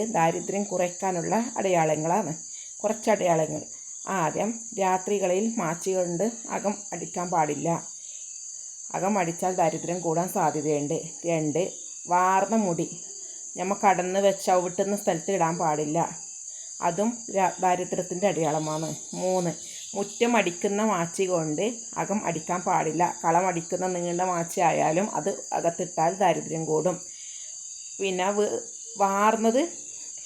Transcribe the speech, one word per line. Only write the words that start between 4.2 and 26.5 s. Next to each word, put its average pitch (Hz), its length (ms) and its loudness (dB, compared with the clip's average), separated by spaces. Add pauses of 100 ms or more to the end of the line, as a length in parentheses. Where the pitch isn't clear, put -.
രാത്രികളിൽ 190 680 2 (100)
മാച്ചി 170 340 0
കൊണ്ട് 180 340 2 (240)
അകം - 280 -2 (140)
അടിക്കാൻ 175 380 -6
പാടില്ല. 151 400 2 (1200)
അകം 190 260 0
അടിച്ചാൽ 175 360 0
ദാരിദ്ര്യം 165 440 0
കൂടാൻ 170 300 0
സാധ്യതയുണ്ട്. 151 680 0 (280)
രണ്ട്, 156 360 2 (460)
വാർന്ന 190 480 4
മുടി 185 340 2 (680)
നമ്മ 185 180 0
കടന്ന് 185 460 2
വെച്ച് 196 260 4
ചവിട്ടുന്ന 185 500 2
സ്ഥലത്ത് 196 360 0
ഇടാൻ 170 260 4
പാടില്ല. 151 420 2 (840)
അതും 175 280 2 (220)
രാ-, 185 280 2
ദാരിദ്ര്യത്തിൻ്റെ 180 680 0
അടയാളമാണ്. 156 640 0 (240)
മൂന്ന്, 180 380 2 (420)
മുറ്റം 202 420 0
അടിക്കുന്ന 202 480 2
മാച്ചി 185 420 0
കൊണ്ട് 165 380 0 (340)
അകം 175 280 -2
അടിക്കാൻ 170 360 -2
പാടില്ല. 160 420 2 (160)
കളം 170 280 4
അടിക്കുന്ന 175 400 -2
നീണ്ട 175 340 0
മാച്ചി 175 400 0
ആയാലും 156 540 4
അത് 196 160 0 (220)
അകത്തിട്ടാൽ 170 600 0
ദാരിദ്ര്യം 160 520 2